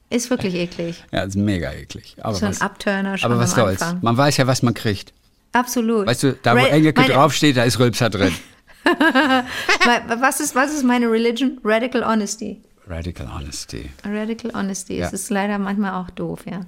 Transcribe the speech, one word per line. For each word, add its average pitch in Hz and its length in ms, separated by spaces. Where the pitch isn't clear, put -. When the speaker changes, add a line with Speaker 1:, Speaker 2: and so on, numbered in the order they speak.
Speaker 1:
Ist 240 200
wirklich 190 240
eklig. 175 580
Speaker 2:
Ja, - 120
ist 95 120
mega 98 380
eklig. - 480
Aber 110 140
Speaker 1:
So - 100
ein - 60
Speaker 2:
was, - 100
Speaker 1:
Abturner 196 560
schon 117 140
Speaker 2:
aber 120 100
was 120 140
Speaker 1:
am - 100
Speaker 2:
soll's? 95 160
Speaker 1:
Anfang. 175 220
Speaker 2:
Man 120 120
weiß 139 220
ja, 135 80
was 123 160
man 120 140
kriegt. - 360
Speaker 1:
Absolut. 233 520
Speaker 2:
Weißt - 160
du, 135 120
da 117 220
wo 240 40
Speaker 1:
Ra-, - 80
Speaker 2:
Engelke 151 340
Speaker 1:
meine 262 140
Speaker 2:
draufsteht, 143 420
da - 60
ist 123 160
Rülpser 120 320
drin. 95 200
Speaker 1:
<laughs> - 220
Wa-, 262 1400
was 277 200
ist, 294 140
was 277 180
ist 302 120
meine 247 260
Religion? 233 540
Radical 226 420
Honesty. 214 560
Speaker 2:
Radical 82 460
Honesty. 69 560
Speaker 1:
Radical 220 480
Honesty. 196 460
Speaker 2:
Ja. 175 80
Speaker 1:
Es 180 60
ist - 180
leider 202 260
manchmal 196 360
auch 180 180
doof, 170 340
ja. 185 220